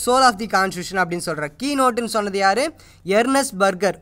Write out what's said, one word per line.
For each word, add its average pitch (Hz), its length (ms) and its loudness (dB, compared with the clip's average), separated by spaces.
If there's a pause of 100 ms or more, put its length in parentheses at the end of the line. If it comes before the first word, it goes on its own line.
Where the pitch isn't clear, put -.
soul 254 200 4
of 247 140 6
the 233 60 -4
constitution 185 460 -2
அப்படின்னு 175 340 -2
சொல்றாரு. 151 300 -6
கீ 277 220 -2
நோட்டுன்னு 240 260 0
சொன்னது 202 340 -2
யாரு? 202 340 2 (320)
எர்னஸ்ட் 240 560 0
பர்கர். 190 420 0